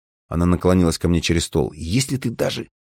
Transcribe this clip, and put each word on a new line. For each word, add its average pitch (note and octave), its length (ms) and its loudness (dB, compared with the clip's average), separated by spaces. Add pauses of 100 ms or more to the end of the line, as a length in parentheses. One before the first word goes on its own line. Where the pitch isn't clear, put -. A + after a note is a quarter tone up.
(280)
Она E2 160 0
наклонилась F2+ 540 2
ко - 100 0
мне E2+ 120 2
через E2+ 240 0
стол. D2 300 -2
«Если A2+ 420 -4
ты B2+ 140 -4
даже C3+ 380 -6 (140)